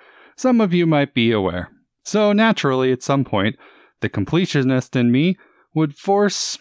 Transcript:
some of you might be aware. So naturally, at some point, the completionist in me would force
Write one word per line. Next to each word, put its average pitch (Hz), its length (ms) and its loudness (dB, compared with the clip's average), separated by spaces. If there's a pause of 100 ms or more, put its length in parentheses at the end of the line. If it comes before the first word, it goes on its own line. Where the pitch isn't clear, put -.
(360)
some 247 240 0
of 185 140 0
you 175 100 2
might 147 300 0
be 117 180 2
aware. 90 380 -2 (360)
So 208 280 0
naturally, 135 580 2
at 123 100 -4
some 139 220 0
point, 104 320 -2 (440)
the 110 100 -4
completionist 131 840 -2
in 120 160 2
me 156 280 0 (340)
would 156 240 -2
force 202 640 -2